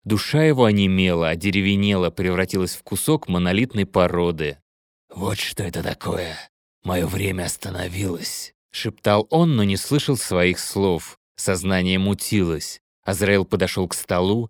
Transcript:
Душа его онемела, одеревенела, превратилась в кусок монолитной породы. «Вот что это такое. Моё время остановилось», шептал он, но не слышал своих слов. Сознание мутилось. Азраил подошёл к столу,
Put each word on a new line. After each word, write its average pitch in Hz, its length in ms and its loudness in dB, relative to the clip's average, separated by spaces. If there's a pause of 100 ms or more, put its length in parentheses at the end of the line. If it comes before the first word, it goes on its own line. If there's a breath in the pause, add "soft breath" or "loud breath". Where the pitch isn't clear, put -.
Душа 107 400 0
его 135 220 4
онемела, 92 640 4
одеревенела, 98 800 2
превратилась 92 680 -2
в - 60 -16
кусок - 460 -2
монолитной 92 580 0
породы. 87 720 0 (560)
«Вот 95 240 -6
что - 260 -8
это 85 200 -8
такое. 90 540 -6 (460)
Моё 90 240 -2
время 92 380 -4
остановилось», 90 1080 -8 (180)
шептал 107 600 0
он, 165 240 4
но 107 80 4
не 98 120 2
слышал 143 400 0
своих 90 440 2
слов. 95 580 -2 (180)
Сознание 92 640 0
мутилось. 95 800 -2 (240)
Азраил 95 420 2
подошёл 92 420 -2
к - 60 -10
столу, 101 560 0